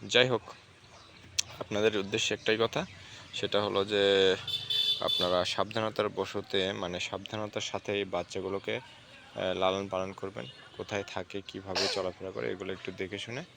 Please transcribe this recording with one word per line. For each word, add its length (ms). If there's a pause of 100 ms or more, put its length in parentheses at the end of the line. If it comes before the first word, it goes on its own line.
যাই 240
হোক, 140 (1160)
আপনাদের 380
উদ্দেশ্যে 360
একটাই 240
কথা, 280 (480)
সেটা 280
হলো 240
যে 160 (1000)
আপনারা 460
সাবধানতার 640
বশতে, 640
মানে 260
সাবধানতার 640
সাথে 320
এই 120
বাচ্চাগুলোকে, 760
আহ, 720
লালন 340
পালন 260
করবেন। 320 (320)
কোথায় 260
থাকে, 440
কিভাবে 460
চলাফেরা 380
করে, 200
এগুলো 220
একটু 180
দেখে 280
শুনে 240 (140)